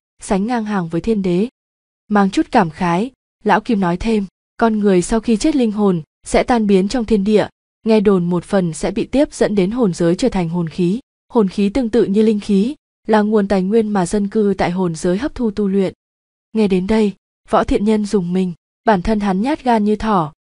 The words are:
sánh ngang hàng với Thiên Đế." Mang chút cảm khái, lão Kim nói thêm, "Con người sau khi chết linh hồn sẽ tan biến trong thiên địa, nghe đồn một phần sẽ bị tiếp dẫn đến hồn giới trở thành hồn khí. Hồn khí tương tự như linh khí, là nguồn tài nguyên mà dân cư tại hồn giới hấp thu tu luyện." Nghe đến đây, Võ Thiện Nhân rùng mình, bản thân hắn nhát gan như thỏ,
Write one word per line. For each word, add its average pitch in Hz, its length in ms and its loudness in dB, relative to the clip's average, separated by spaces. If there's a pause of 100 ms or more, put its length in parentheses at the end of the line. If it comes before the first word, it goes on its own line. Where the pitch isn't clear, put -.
(220)
sánh 202 260 -2
ngang 233 180 -4
hàng 196 220 -4
với 170 140 -4
Thiên 220 200 -2
Đế." 185 260 0 (600)
Mang 202 220 2
chút 311 220 -2
cảm 190 180 2
khái, 180 420 -2 (320)
lão 202 180 2
Kim 220 180 -2
nói 175 180 0
thêm, 220 280 -2 (320)
"Con 220 220 0
người 196 220 4
sau 226 180 -2
khi 220 180 2
chết 302 180 0
linh 233 160 2
hồn 196 300 0 (240)
sẽ - 180 0
tan 226 240 0
biến 196 200 4
trong 233 180 -4
thiên 202 180 0
địa, 208 240 2 (380)
nghe 220 140 4
đồn 190 260 2
một 175 180 -2
phần 180 300 -2
sẽ 180 180 -6
bị 202 140 -4
tiếp 294 280 0
dẫn 214 220 -2
đến 190 160 0
hồn 226 220 0
giới 170 220 0
trở 233 140 -2
thành 175 200 -2
hồn 170 200 -4
khí. 185 300 -2 (340)
Hồn 220 140 2
khí 202 220 -2
tương 233 200 -2
tự 233 160 2
như 196 160 0
linh 214 180 2
khí, 214 360 0 (320)
là 220 140 2
nguồn 208 260 0
tài 196 160 0
nguyên 214 260 0
mà 196 160 0
dân 202 220 -2
cư 202 300 0
tại 175 140 -2
hồn 175 240 -2
giới 180 220 -2
hấp 285 180 -6
thu 226 160 -2
tu 202 160 -2
luyện." 190 260 0 (600)
Nghe 214 140 2
đến 185 200 0
đây, 214 240 2 (380)
Võ - 140 2
Thiện 226 220 0
Nhân 214 200 0
rùng 180 280 -2
mình, 185 200 -2 (320)
bản 202 160 4
thân 214 180 -2
hắn 196 220 -2
nhát 285 220 -4
gan 226 200 2
như 214 120 2
thỏ, 196 480 -2